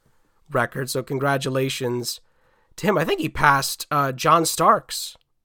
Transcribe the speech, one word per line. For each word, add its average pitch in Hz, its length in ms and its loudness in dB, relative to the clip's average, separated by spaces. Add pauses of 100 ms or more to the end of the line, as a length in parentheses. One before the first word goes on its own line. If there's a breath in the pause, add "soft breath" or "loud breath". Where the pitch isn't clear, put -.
(520)
record, 131 380 -2
so 135 120 -4
congratulations 135 1200 -2 (540)
to - 120 -4
him. 202 100 4
I 156 80 0
think 381 140 -2
he 151 100 -4
passed, 139 600 2
uh, 143 220 0
John 156 340 2
Starks - 720 0 (280)